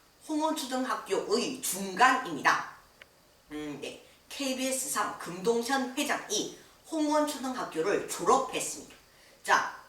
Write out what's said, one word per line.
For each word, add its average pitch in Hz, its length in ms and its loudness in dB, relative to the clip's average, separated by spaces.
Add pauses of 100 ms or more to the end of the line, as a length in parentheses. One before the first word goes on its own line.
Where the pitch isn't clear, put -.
(280)
홍원초등학교의 240 1300 -2
중간입니다. 190 1120 2 (760)
음, 151 280 -8
네, 139 240 -10 (240)
케이비에스 262 600 -2
삼 - 300 -2
금동현 233 760 0
회장이 - 600 -2 (320)
홍원초등학교를 285 1160 0
졸업했습니다. - 880 0 (480)
자, - 440 2